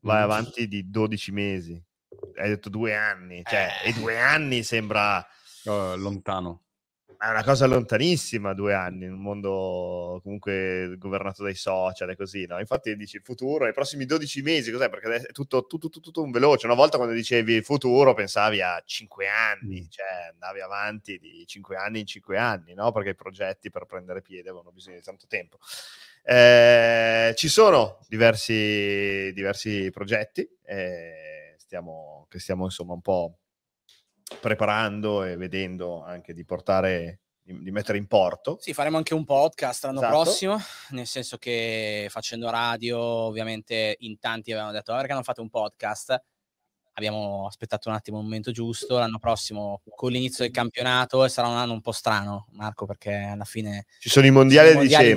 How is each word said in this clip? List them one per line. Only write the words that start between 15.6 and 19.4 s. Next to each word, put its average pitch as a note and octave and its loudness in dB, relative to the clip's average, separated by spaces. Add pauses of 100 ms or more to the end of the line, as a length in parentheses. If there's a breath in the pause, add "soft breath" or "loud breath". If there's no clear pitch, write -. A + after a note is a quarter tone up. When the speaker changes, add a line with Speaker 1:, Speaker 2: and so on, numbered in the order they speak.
Speaker 1:
tutto, D#3+ -10
tutto, D#3+ -14
tutto E3 -8
un C#3+ -6
veloce. B2 4
Una A#2+ 4
volta D3 6
quando A#2 0
dicevi A2+ 0
il A2 0
futuro C3+ 6
pensavi G#2 0
a F2+ -4
cinque G2 -10
anni, G#2 -2